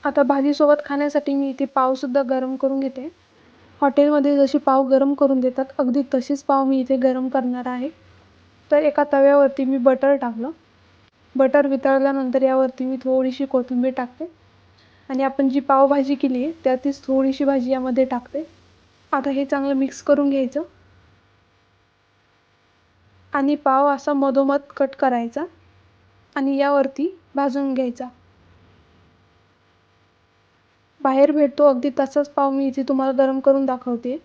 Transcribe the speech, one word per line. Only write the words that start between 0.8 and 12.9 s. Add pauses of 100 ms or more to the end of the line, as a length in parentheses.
खाण्यासाठी
मी
इथे (100)
पावसुद्धा
गरम
करून
घेते. (760)
हॉटेलमध्ये
जशी
पाव
गरम
करून
देतात
अगदी (120)
तशीच
पाव
मी
इथे
गरम
करणार
आहे. (840)
तर
एका (100)
तव्यावरती
मी
बटर
टाकलं. (840)
बटर
वितळल्यानंतर
यावरती
मी